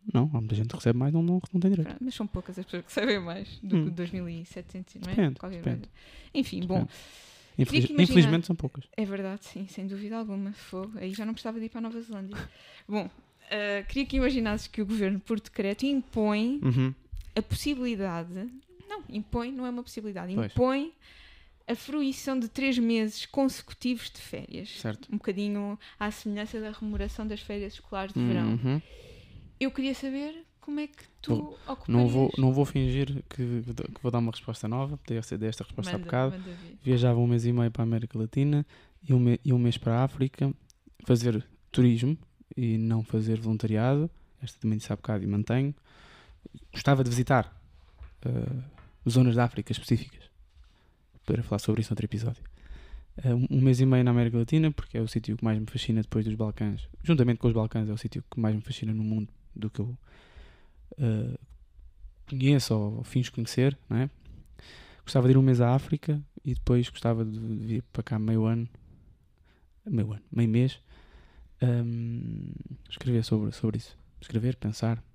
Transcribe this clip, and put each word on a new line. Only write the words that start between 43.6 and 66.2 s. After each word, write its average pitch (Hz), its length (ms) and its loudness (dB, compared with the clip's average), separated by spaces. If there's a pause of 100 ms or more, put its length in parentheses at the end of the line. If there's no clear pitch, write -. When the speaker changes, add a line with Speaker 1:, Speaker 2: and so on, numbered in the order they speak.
Speaker 1:
Esta - 180 -12
também 110 180 0
disse - 140 -6
há 107 40 -2
bocado 104 280 -4
e 98 40 -2
mantenho. 117 460 0 (1000)
Gostava 139 300 6
de 123 60 8
visitar, 123 480 4 (680)
eh, 127 840 -4
zonas 123 260 6
da 120 100 4
África 113 260 -4
específicas. - 520 -2 (1040)
Poder 107 160 0
falar 104 180 -2
sobre 110 220 0
isso 107 100 -2
noutro 107 140 -4
episódio. 113 380 -4 (760)
Eh, 127 160 0
um, 123 160 2
um 135 120 4
mês 127 180 6
e 131 60 6
meio 127 180 6
na 123 80 4
América 120 260 4
Latina, 156 340 4
porque - 260 -8
é 113 40 -2
o 110 60 -2
sítio 113 300 -2
que - 60 -4
mais 110 160 2
me 110 80 -4
fascina 113 340 0
depois 107 240 0
dos 107 100 -2
Balcãs. 107 520 -4 (160)
Juntamente 123 360 6
com - 80 2
os 117 60 4
Balcãs, 110 360 0
é 107 40 -2
o 107 40 -4
sítio - 320 -6
que - 100 -8
mais 110 160 2
me 107 60 -2
fascina 110 320 -4
no 110 100 -2
mundo 107 260 -2 (260)
do 107 140 -4
que - 120 -10
eu, 120 140 -4 (1000)
eh, 120 400 0 (920)
conheço 135 480 4
ou 110 280 -2
finjo 123 280 -2
conhecer, 123 460 0 (100)
não 110 100 0
é? 135 120 0 (920)
Gostava 127 240 4
de 131 60 10
ir 135 40 10
um 135 60 8
mês 127 180 6
à 120 140 6
África 147 440 0 (240)